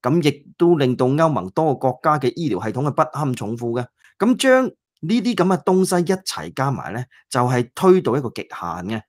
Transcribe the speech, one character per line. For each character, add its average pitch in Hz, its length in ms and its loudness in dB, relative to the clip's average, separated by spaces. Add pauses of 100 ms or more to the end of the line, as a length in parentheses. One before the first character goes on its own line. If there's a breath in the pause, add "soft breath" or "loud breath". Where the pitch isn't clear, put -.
咁 160 280 0
亦 - 180 -6 (100)
都 175 200 4
令 131 180 2
到 131 120 2
歐 151 220 2
盟 98 220 -2
多 156 240 0
個 - 160 -2
國 - 120 -8
家 151 160 2
嘅 127 180 0
醫 151 180 -2
療 90 100 -4
系 110 80 -4
統 123 140 -4
係 143 60 -2
不 160 100 0 (160)
堪 143 140 -2
重 110 240 -6
負 117 140 -6 (100)
嘅。 120 40 -6 (340 soft breath)
咁 226 180 2
將 262 300 4
呢 - 560 -4
啲 240 120 -2
咁 190 220 2
嘅 147 80 -6
東 185 240 2
西 175 240 0
一 185 40 0
齊 - 380 -10
加 135 160 -2
埋 92 220 -6
呢， 120 100 -6 (260 soft breath)
就 127 120 -2
係 123 340 0
推 185 280 4
到 120 140 0
一 147 40 0
個 127 100 -6
極 - 120 -14
限 - 160 -16 (280)
嘅 110 220 -6